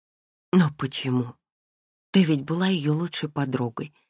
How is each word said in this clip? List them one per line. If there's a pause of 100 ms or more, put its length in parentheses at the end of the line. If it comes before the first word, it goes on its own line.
(520)
"Но
почему? (760)
Ты
ведь
была
ее
лучшей
подругой. (180)